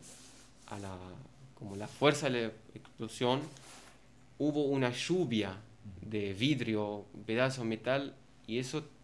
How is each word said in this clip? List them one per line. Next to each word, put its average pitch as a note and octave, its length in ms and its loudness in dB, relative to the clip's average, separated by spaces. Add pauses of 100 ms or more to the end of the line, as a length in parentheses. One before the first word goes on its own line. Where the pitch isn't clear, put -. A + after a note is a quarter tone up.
(680)
a G#2 120 -10
la, F#2+ 160 -8 (600)
como G2+ 200 -10
la G#2 120 -6
fuerza D3 420 4
de A#2+ 140 2
la A2+ 40 0 (280)
explosión, B2 680 0 (960)
hubo D3 280 2
una C3+ 260 4
lluvia A#2 680 2 (440)
de G2+ 320 -4
vidrio, G#2+ 720 2 (200)
pedazos B2+ 380 2
de A2+ 60 0
metal, C3 440 0 (320)
y A2+ 140 -2
eso D3+ 240 -4 (200)